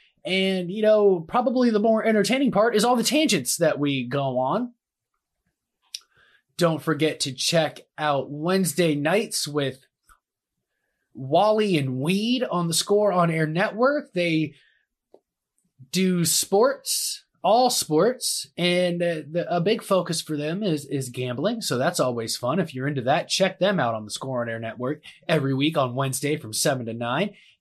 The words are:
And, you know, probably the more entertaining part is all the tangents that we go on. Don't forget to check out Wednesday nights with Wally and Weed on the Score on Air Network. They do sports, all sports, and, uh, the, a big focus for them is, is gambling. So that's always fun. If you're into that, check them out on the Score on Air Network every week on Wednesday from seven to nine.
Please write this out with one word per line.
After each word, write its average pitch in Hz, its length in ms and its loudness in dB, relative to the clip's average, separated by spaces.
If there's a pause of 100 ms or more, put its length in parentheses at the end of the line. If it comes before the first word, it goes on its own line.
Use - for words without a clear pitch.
(260)
And, 185 440 0
you 214 120 -6
know, 208 400 6
probably 240 480 2
the 214 100 4
more 220 240 2
entertaining 220 480 2
part 220 240 4
is 208 80 2
all 247 140 4
the 233 60 2
tangents 233 520 0
that 151 240 2
we 139 260 0
go 131 320 -2
on. 180 360 -2 (1800)
Don't 165 240 0
forget 151 400 -2
to 143 100 -6
check 151 480 -2 (180)
out 143 320 -2
Wednesday 165 640 0
nights 170 520 -2
with 143 380 -6 (1300)
Wally 190 640 2
and 131 240 -2
Weed 214 420 0
on 175 240 -2
the 165 60 -2
Score 202 400 2
on 170 180 4
Air 160 160 0
Network. 220 640 0
They 160 440 -2 (1300)
do 180 360 0
sports, - 960 0 (200)
all 233 280 4
sports, 196 720 0 (100)
and, 175 460 0
uh, 170 260 -2
the, 160 220 -4
a 175 100 0
big 202 220 0
focus 175 400 -2
for 156 160 -6
them 156 240 -4
is, 156 240 -2
is 135 240 -6
gambling. 127 500 -4
So 131 200 -2
that's 170 200 0
always 117 380 -2
fun. 135 220 -2
If 160 160 -2
you're 131 120 -4
into 139 140 -4
that, 139 280 0
check 185 280 0
them 185 220 2
out 117 160 0
on 107 100 -8
the 101 60 -14
Score 127 320 -6
on 117 60 -8
Air 113 100 -6
Network 123 420 -6 (260)
every 135 280 0
week 151 200 0
on 127 200 0
Wednesday 135 420 -2
from 110 160 -12
seven 131 320 -2
to 113 80 -6
nine. 127 400 -4 (280)